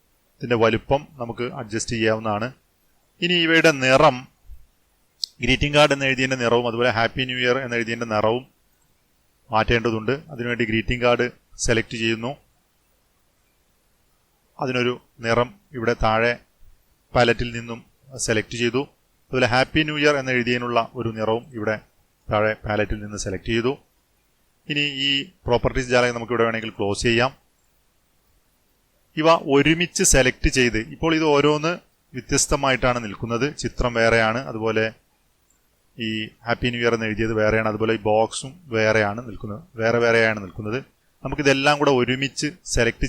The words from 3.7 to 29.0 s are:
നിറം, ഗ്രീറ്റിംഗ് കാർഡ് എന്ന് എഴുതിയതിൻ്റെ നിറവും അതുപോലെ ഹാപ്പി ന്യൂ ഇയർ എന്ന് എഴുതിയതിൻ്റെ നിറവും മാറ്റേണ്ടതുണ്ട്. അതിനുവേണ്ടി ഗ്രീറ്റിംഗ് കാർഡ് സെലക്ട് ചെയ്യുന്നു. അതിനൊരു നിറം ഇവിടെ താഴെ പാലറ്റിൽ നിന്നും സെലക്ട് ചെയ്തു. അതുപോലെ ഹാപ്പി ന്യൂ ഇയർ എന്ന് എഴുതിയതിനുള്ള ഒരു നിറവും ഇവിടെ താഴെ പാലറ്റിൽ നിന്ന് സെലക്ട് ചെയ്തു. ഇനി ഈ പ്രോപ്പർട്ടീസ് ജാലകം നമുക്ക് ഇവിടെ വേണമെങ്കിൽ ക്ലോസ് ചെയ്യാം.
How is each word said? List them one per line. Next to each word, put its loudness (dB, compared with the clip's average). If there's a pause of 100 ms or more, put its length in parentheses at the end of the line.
നിറം, 6 (1300)
ഗ്രീറ്റിംഗ് 0
കാർഡ് 6
എന്ന് -2
എഴുതിയതിൻ്റെ -2
നിറവും 2
അതുപോലെ 0
ഹാപ്പി -2
ന്യൂ -6
ഇയർ 2
എന്ന് -4
എഴുതിയതിൻ്റെ -6
നിറവും 0 (1080)
മാറ്റേണ്ടതുണ്ട്. 0 (200)
അതിനുവേണ്ടി -4
ഗ്രീറ്റിംഗ് -2
കാർഡ് 4 (380)
സെലക്ട് 0
ചെയ്യുന്നു. -2 (2250)
അതിനൊരു -2 (320)
നിറം 2 (280)
ഇവിടെ 0 (100)
താഴെ 2 (800)
പാലറ്റിൽ 2
നിന്നും -10 (460)
സെലക്ട് -2
ചെയ്തു. 0 (440)
അതുപോലെ 0
ഹാപ്പി 2
ന്യൂ -6
ഇയർ 4
എന്ന് -4
എഴുതിയതിനുള്ള 0 (200)
ഒരു -2
നിറവും -2 (140)
ഇവിടെ -2 (520)
താഴെ 0 (120)
പാലറ്റിൽ -2
നിന്ന് -12
സെലക്ട് -8
ചെയ്തു. 0 (1000)
ഇനി -2 (240)
ഈ 2 (340)
പ്രോപ്പർട്ടീസ് 0
ജാലകം 2
നമുക്ക് -6
ഇവിടെ 4
വേണമെങ്കിൽ -6
ക്ലോസ് -2
ചെയ്യാം. 2 (1900)